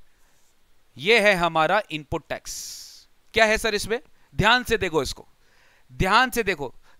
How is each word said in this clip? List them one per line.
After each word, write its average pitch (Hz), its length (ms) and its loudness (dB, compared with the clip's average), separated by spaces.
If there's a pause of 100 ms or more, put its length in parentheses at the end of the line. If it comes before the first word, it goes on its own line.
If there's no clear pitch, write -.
(960)
ये 196 240 2
है 202 140 4
हमारा 170 460 0 (100)
इनपुट 151 380 -8
टैक्स। - 260 -10 (800)
क्या 220 100 6
है 214 140 2
सर 220 160 -2
इसमें? 208 260 -4 (340)
ध्यान 226 300 2
से 233 140 -2
देखो 160 240 -2
इसको, - 240 -10 (640)
ध्यान 196 400 2
से 233 120 -4
देखो, 160 320 -6 (260)